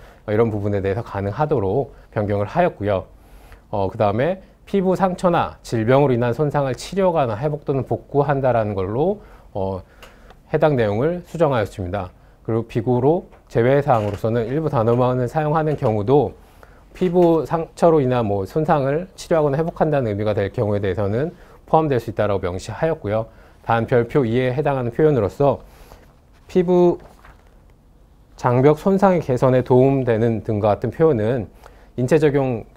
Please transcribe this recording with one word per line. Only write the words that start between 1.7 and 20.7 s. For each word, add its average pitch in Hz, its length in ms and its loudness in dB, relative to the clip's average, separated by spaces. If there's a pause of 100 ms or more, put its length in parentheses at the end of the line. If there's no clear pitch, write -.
변경을 101 340 -2
하였고요. 104 580 -2 (680)
어, 98 200 -2
그다음에 117 520 0 (220)
피부 185 320 0
상처나 175 680 -2
질병으로 127 520 2
인한 120 180 0
손상을 139 420 -2
치료하거나 165 640 -2
회복 147 300 -6
또는 135 180 -2
복구한다라는 127 920 0
걸로, 120 460 -2 (320)
어, 95 300 -6 (720)
해당 151 220 2
내용을 123 500 0
수정하였습니다. 101 840 -2 (320)
그리고 117 240 -4
비고로 127 600 0 (220)
제외 135 340 2
사항으로서는 113 640 0
일부 147 240 -4
단어만을 123 580 2
사용하는 156 480 -2
경우도 110 560 2 (680)
피부 170 480 2
상처로 165 540 2
인한 127 260 0
뭐 101 180 -2
손상을 156 680 -2
치료하거나 147 420 0
회복한다는 151 520 -2
의미가 104 260 -2
될 98 180 -2
경우에 104 280 -2